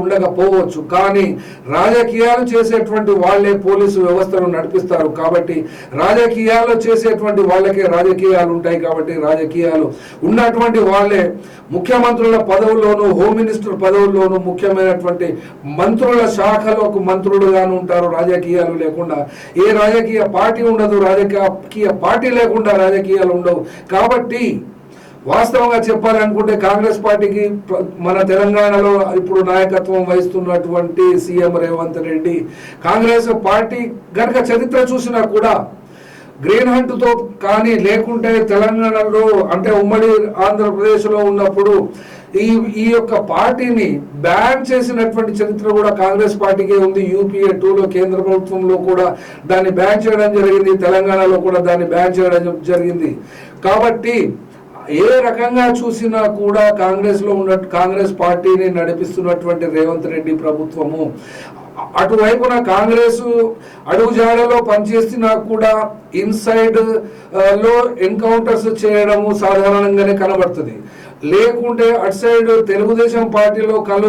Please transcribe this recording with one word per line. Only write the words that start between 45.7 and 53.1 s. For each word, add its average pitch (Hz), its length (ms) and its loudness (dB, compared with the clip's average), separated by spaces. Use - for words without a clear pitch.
కూడా 208 120 2
కాంగ్రెస్ 202 400 0
పార్టీకే 196 420 2
ఉంది. 190 160 0
యూపీఏ 196 340 0
టూలో 196 220 2
కేంద్ర 185 320 0
ప్రభుత్వంలో 185 500 0
కూడా 185 200 2
దాన్ని 185 300 0
బ్యాన్ 208 260 2
చేయడం 208 340 2
జరిగింది, 190 340 2
తెలంగాణలో 190 600 2
కూడా 180 220 0
దాన్ని 175 260 0
బ్యాన్ 180 240 0
చేయడం 175 380 0
జరిగింది. 170 420 -2